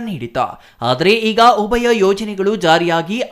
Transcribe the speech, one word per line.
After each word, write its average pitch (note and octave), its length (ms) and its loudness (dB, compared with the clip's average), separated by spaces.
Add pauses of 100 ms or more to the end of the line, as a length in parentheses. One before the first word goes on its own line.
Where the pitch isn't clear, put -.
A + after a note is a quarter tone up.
ನೀಡಿತ್ತು. B2+ 460 -6 (360)
ಆದರೆ B2+ 300 0 (180)
ಈಗ G#3+ 100 -2 (180)
ಉಭಯ A#3+ 280 -2 (120)
ಯೋಜನೆಗಳು G3+ 580 0
ಜಾರಿಯಾಗಿ E3+ 600 0 (140)